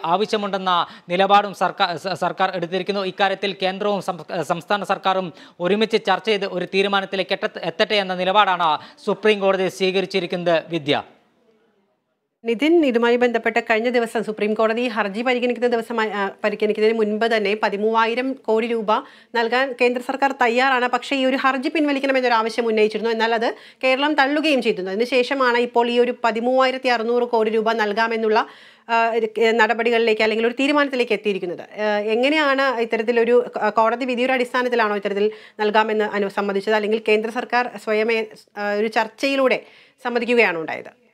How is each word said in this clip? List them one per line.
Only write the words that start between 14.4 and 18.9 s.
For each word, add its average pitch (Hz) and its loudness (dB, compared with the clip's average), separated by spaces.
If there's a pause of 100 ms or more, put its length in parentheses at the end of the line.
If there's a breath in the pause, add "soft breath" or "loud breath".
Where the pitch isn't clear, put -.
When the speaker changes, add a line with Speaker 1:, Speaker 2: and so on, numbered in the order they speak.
Speaker 2:
കോടതി 226 0
ഹർജി 208 -4
പരിഗണിക്കുന്ന 247 0
ദിവസമായി, 226 -2
ആ, 196 -4 (140)
പരിഗണിക്കുന്നതിന് 214 0
മുൻപ് 214 0
തന്നെ 208 0
പതിമൂവായിരം 226 0
കോടി 226 -2
രൂപ 226 -2 (420 loud breath)